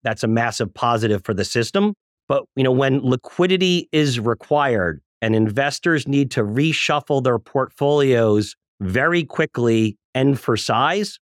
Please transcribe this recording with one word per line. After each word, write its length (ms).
that's 180
a 60
massive 440
positive 520
for 100
the 100
system. 500
But, 160
you 80
know, 80
when 300
liquidity 880
is 300
required 800
and 140
investors 720
need 260
to 100
reshuffle 800
their 160
portfolios 1120
very 440
quickly 720
and 240
for 180
size, 600